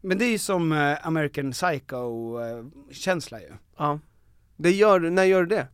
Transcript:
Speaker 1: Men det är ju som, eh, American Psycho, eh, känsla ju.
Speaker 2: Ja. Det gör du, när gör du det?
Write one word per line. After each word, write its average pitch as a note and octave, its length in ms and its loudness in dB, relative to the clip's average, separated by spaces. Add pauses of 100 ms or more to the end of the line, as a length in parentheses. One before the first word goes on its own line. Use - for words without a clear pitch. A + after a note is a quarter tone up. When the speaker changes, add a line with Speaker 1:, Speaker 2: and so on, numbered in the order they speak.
Speaker 1:
Men F#3+ 160 -2
det A#3+ 80 0
är A#3+ 60 2
ju G#3+ 60 0
som, E3+ 340 0
eh, D3 360 0
American D3 440 -2
Psycho, B2 880 -6
eh, A#2 240 -10 (260)
känsla D3+ 500 -4
ju. D2+ 120 -20 (240)
Speaker 2:
Ja. D3+ 220 -2 (580)
Det E3+ 140 2
gör G3 280 6
du, E3 100 0
när F#3 140 4
gör F#3+ 180 6
du E3+ 140 0
det? C3 180 -4